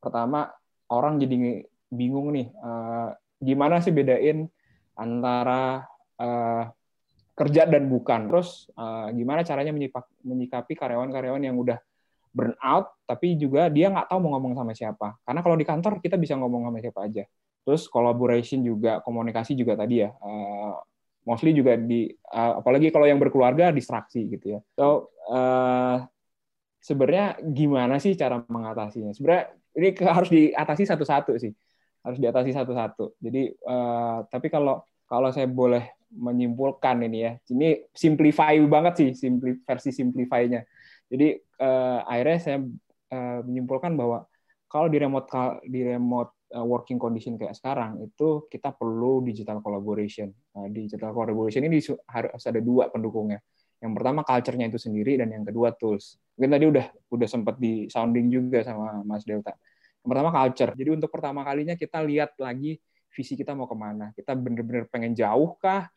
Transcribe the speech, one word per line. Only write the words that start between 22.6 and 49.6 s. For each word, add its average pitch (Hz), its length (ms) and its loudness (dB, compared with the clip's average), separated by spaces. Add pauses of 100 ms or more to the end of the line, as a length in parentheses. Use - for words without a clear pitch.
apalagi 139 320 4
kalau 151 160 6
yang 143 140 6
berkeluarga, 135 480 6
distraksi 120 560 -4
gitu 101 320 -6
ya. - 20 -8 (140)
So, 143 400 2 (160)
eh, 127 720 2 (800)
sebenarnya 156 640 2
gimana 139 560 2
sih 196 160 2
cara 123 240 0
mengatasinya? 113 720 -8
Sebenarnya 156 400 0 (240)
ini 185 160 4
ke-, 185 80 -4
harus 175 320 4
diatasi 156 560 4
satu-satu 143 480 0
sih. 117 160 -6 (480)
Harus 123 160 -8
diatasi 127 400 0
satu-satu. 120 640 -6
Jadi, 123 320 -4
eh, 120 640 -4 (160)
tapi 127 160 -4
kalau, 143 320 0 (240)
kalau 131 240 2
saya 131 160 -2
boleh 123 480 2 (160)
menyimpulkan 123 960 0
ini 113 160 -4
ya, 113 100 -2 (220)
ini 147 400 2
simplify 156 720 4
banget 156 320 6
sih, 143 160 4
simpli-, 127 480 -2
versi 135 320 -4
simplify-nya. 123 720 0 (400)
Jadi, 135 320 2
eh, 127 640 -2
akhirnya 135 400 0
saya, 143 160 -4 (560)
eh, 123 320 -6
menyimpulkan 127 480 -4
bahwa 120 320 -2 (400)
kalau 160 240 0
di 151 80 2
remote 135 320 0
ka-, 127 400 -2
di 127 160 -4
remote, 123 480 -2 (180)
eh, 120 140 -6
working 123 320 -2
condition 117 400 -4
kayak 107 180 -10
sekarang, 117 480 -6
itu 151 460 -2
kita 135 240 -8
perlu 120 480 0
digital 107 400 -6